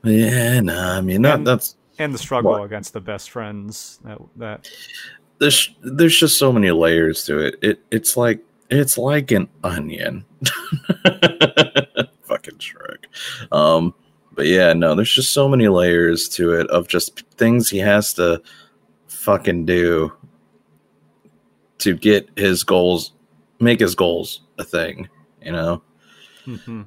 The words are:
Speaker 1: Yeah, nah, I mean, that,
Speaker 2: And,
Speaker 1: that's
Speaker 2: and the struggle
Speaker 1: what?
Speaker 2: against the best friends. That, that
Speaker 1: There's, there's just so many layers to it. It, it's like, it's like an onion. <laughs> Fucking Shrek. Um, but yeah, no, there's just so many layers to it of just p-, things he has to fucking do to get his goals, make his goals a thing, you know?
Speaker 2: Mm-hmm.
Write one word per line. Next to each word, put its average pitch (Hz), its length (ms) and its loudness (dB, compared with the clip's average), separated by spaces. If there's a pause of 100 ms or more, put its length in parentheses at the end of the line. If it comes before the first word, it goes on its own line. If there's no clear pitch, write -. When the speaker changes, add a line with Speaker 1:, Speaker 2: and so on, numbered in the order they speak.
Speaker 1:
Yeah, 117 560 2
nah, 90 380 -2
I 92 40 -2
mean, 95 200 0
that, 143 140 4
Speaker 2:
And, 147 120 -2
Speaker 1:
that's - 300 -2 (200)
Speaker 2:
and 147 160 -6
the 117 40 -8
struggle 117 340 0
Speaker 1:
what? 104 120 -2
Speaker 2:
against 101 300 -12
the 107 80 -12
best 98 280 -12
friends. 104 760 -14
That, 110 140 -18 (180)
that 110 340 -16 (680)
Speaker 1:
There's, - 300 2 (120)
there's 143 380 2
just 156 180 2
so 135 140 2
many 104 200 4
layers 82 540 2
to 76 140 -2
it. 76 220 -2
It, 101 180 0 (120)
it's - 260 -2
like, 117 240 0 (280)
it's 135 280 0
like 135 340 -2
an 95 160 2 (160)
onion. 85 720 -6
<laughs> - 720 -6 (1160)
Fucking - 340 -10
Shrek. - 480 -18 (460)
Um, 82 420 4 (400)
but 71 140 -2
yeah, 90 260 6
no, 82 220 2
there's 107 180 0
just - 180 0
so 139 160 2
many 123 200 4
layers 87 640 2
to 85 240 0
it 82 160 0
of 87 180 0
just - 280 -4
p-, - 80 -20 (140)
things 117 320 2
he 101 80 -4
has 104 380 2
to 85 260 0 (680)
fucking 87 580 -2
do 85 460 0 (1700)
to 95 180 0
get 104 320 2 (100)
his 95 260 0
goals, 90 500 0 (460)
make 117 200 2
his 90 160 0
goals 85 460 -4 (160)
a 98 60 -12
thing, 85 440 -6 (340)
you 80 100 -12
know? 85 300 -4 (640)
Speaker 2:
Mm-hmm. 113 420 -14